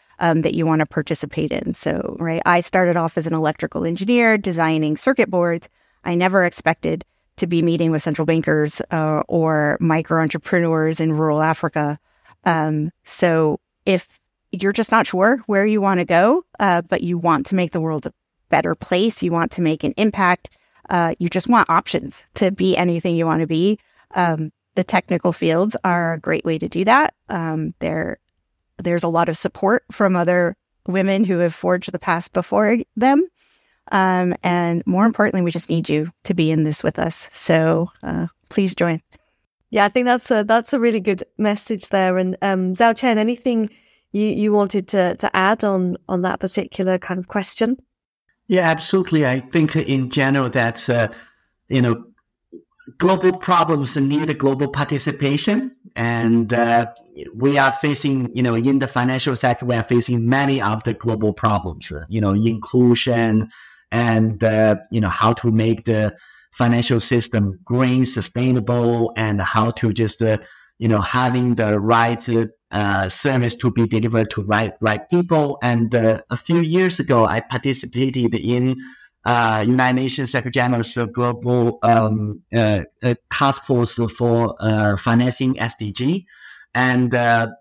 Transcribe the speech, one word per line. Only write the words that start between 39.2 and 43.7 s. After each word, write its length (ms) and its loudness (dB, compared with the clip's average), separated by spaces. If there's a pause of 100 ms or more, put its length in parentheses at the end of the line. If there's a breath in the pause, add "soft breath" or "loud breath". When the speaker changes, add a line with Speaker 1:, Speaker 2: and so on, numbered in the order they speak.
Speaker 2:
Yeah, 160 4
I 20 4
think 160 0
that's 260 0
a, 140 2
that's 300 0
a 60 2
really 200 2
good 240 -2 (140)
message 500 -4
there. 300 2
And, 240 -2
um, 320 0
Zhao 200 2
Chen, 220 0
anything 540 -2 (420 soft breath)